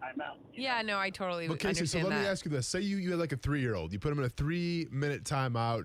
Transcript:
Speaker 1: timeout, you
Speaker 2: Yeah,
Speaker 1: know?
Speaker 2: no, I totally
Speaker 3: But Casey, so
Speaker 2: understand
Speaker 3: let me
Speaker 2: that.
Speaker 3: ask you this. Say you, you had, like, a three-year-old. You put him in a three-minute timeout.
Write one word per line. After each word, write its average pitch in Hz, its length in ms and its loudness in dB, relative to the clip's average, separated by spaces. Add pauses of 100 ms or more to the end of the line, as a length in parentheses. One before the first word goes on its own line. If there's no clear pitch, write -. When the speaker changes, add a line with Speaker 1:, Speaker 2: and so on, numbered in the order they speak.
Speaker 1:
timeout, 131 380 -6 (100)
you 240 160 -6
Speaker 2:
Yeah, 240 140 2
Speaker 1:
know? 214 140 0
Speaker 2:
no, 196 40 0
I 190 100 2
totally 175 380 -2
Speaker 3:
But 156 120 -2
Casey, 190 260 2
so 165 160 0
Speaker 2:
understand - 80 2
Speaker 3:
let 202 80 2
me - 80 2
Speaker 2:
that. 202 60 2
Speaker 3:
ask 185 120 -2
you 165 80 -2
this. 131 160 0
Say 185 140 0
you, 202 160 0
you 180 140 0
had, 175 80 0
like, 160 120 0
a 139 60 -2
three-year-old. 117 560 0
You 101 60 -2
put 151 120 0
him 147 80 0
in 135 60 2
a 123 40 2
three-minute 156 920 0
timeout. 117 600 2